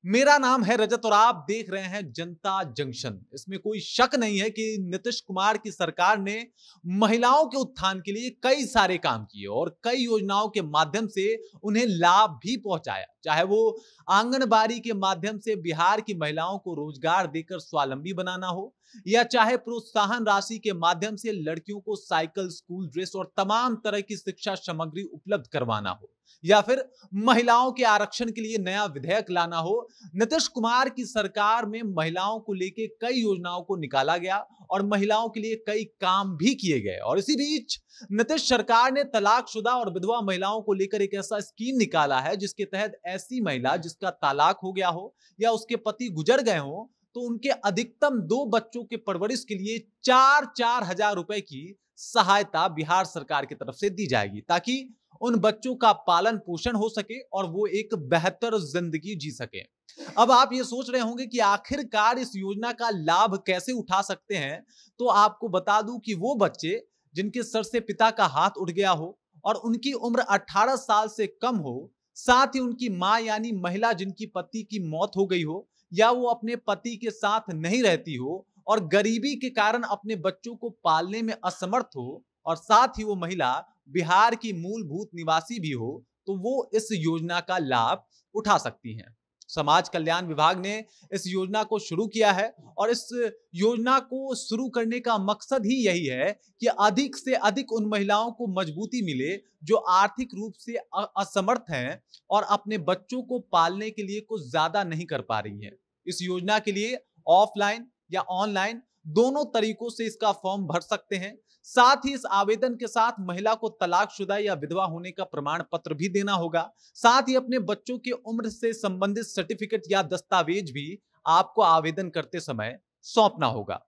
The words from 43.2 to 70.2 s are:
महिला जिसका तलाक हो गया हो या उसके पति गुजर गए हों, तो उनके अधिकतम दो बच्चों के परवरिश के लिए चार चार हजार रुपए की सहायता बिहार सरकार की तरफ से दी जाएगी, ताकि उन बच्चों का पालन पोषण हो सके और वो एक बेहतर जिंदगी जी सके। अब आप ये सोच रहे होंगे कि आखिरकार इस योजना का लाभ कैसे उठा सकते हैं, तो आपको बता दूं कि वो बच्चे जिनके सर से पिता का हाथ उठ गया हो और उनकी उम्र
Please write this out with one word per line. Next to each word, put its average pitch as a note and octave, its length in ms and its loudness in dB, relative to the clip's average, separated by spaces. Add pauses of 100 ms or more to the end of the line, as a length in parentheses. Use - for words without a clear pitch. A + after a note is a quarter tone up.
महिला C3+ 360 0
जिसका E3 320 -6 (120)
तलाक D3+ 420 2
हो F#3 100 -6
गया F#3 160 0
हो F3 240 -8 (260)
या A3+ 120 2
उसके A3+ 260 -2
पति A3 340 -6
गुजर E3+ 320 2
गए G#3 140 2
हों, D3+ 280 -8 (300)
तो A#3+ 60 -8
उनके A#3+ 280 -4
अधिकतम A#3 760 0
दो A#3 240 0
बच्चों A3+ 360 -2
के A3 160 -10
परवरिश G3+ 440 -4
के G#3+ 120 -8
लिए G#3 220 -6 (260)
चार C4 420 6 (120)
चार A#3+ 260 0
हजार G3 320 0
रुपए G3 260 -6
की C#3+ 220 -16 (340)
सहायता F#3+ 720 2
बिहार D#3+ 380 0
सरकार C#3+ 380 -4
की C#3+ 100 -14
तरफ C#3+ 200 -10
से G3+ 160 -2
दी F#3 160 -6
जाएगी, G#2 340 0
ताकि B3+ 540 -2 (260)
उन A#3 160 0
बच्चों A3 380 0
का A#3 160 4 (120)
पालन F#3+ 340 2
पोषण F3+ 380 -6
हो G#3+ 140 0
सके A3 320 -8
और F#3+ 260 -4
वो F#3+ 220 -2
एक G#3 240 -4 (120)
बेहतर F#3 560 0
जिंदगी E3 540 -6
जी D3 160 -10
सके। A#2 280 -12 (580)
अब B3+ 140 8
आप B3 220 8
ये B3+ 100 -2
सोच A#3+ 260 -8
रहे B3 120 0
होंगे A#3+ 240 -6
कि A#3+ 140 -4
आखिरकार G#3+ 800 2
इस B3 160 -6
योजना G3+ 380 -6
का A#3 160 -2
लाभ F#3 460 2 (120)
कैसे F#3 260 -2
उठा G3 280 0
सकते G3+ 340 -6
हैं, D#3 280 -6 (360)
तो B3 80 0
आपको G#3 420 4
बता F#3 320 2
दूं A#3 180 -8
कि A3+ 160 -6
वो A3+ 220 -2
बच्चे F#3 440 0 (340)
जिनके G#3 280 -4
सर A3+ 200 -4
से A3+ 180 -2
पिता A3 300 2
का A3 160 2
हाथ D#3+ 300 0
उठ F3+ 140 -4
गया F#3+ 200 2
हो E3 260 -2 (280)
और G#3+ 120 2
उनकी A#3 360 -4
उम्र A#3+ 360 -2